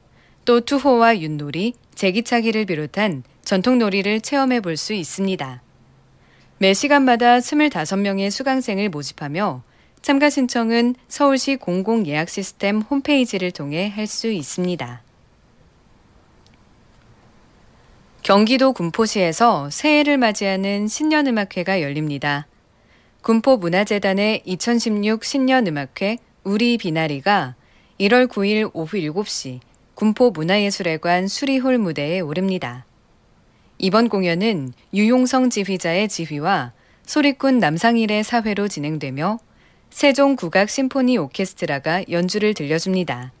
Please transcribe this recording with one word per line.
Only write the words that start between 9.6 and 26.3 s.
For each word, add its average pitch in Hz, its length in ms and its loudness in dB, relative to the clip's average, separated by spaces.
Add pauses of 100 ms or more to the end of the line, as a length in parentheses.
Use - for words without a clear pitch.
참가 285 260 4
신청은 240 680 0 (120)
서울시 277 480 2
공공예약 185 720 -2
시스템 202 520 -4
홈페이지를 254 680 0
통해 165 460 -6
할 214 100 -6
수 - 220 -6
있습니다. 165 760 -4 (3250)
경기도 202 480 4
군포시에서 170 1000 0
새해를 294 460 2
맞이하는 202 680 0
신년음악회가 214 960 0
열립니다. 143 640 -4 (760)
군포문화재단의 208 1200 2
이천십육 214 800 -2
신년음악회 220 960 0 (240)